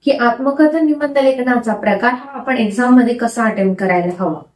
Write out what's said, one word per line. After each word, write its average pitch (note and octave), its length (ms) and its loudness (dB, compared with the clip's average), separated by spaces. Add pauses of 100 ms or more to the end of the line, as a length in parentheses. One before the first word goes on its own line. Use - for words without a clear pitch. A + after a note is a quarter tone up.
की C#4+ 60 2
आत्मकथन C#4 720 2
निबंध D4 320 0
लेखनाचा B3+ 560 0
प्रकार G#3 400 0
हा - 260 -12
आपण B3+ 180 -4
एक्झाम A#3 380 2
मध्ये A#3+ 180 4
कसा A#3 300 -4
अटेम्प्ट F#3+ 360 0
करायला F3+ 400 0
हवा D#3+ 200 -4 (160)